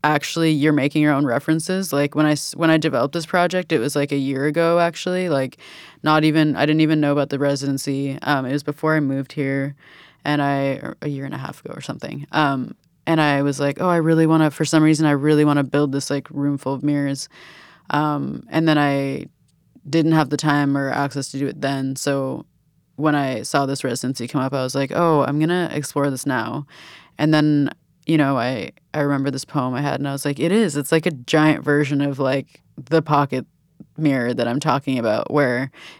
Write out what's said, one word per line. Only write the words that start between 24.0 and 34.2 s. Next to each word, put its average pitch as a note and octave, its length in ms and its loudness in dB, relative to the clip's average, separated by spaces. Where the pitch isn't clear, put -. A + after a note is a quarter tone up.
come C3+ 140 -2
up, C3 140 -2
I C3+ 100 -2
was B2+ 100 -4
like, C#3 220 -2
"Oh, D#3+ 320 4
I'm C#3+ 120 0
gonna E3+ 340 0
explore C#3+ 360 -2
this C3 160 -6
now." B2 400 -4
And D#3 160 2
then, D3+ 360 4
you D#3+ 120 2
know, C#3 200 2
I, A#2+ 340 -4
I D#3 80 -2
remember C#3 280 0
this C3 140 -6
poem B2+ 300 -2
I D3 80 -4
had, C3+ 180 -2
and C#3+ 80 -4
I C#3 60 -4
was C#3 100 -6
like, C#3+ 160 -4
"It E3+ 140 0
is. G3+ 240 0
It's C#3+ 160 -2
like D#3+ 120 2
a F3+ 60 -2
giant D3+ 540 2
version D3 340 2
of, C#3 200 -2
like, C3+ 420 -4
the D#3 240 0
pocket C#3+ 440 0
mirror C3+ 360 0